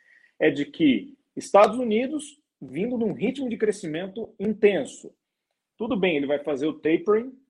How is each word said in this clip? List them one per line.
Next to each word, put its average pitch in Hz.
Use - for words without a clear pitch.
é 156
de 143
que 135
Estados 208
Unidos 254
vindo 185
num 220
ritmo 254
de 214
crescimento 190
intenso. 202
Tudo 220
bem, 180
ele 139
vai 143
fazer 147
o 156
tapering 208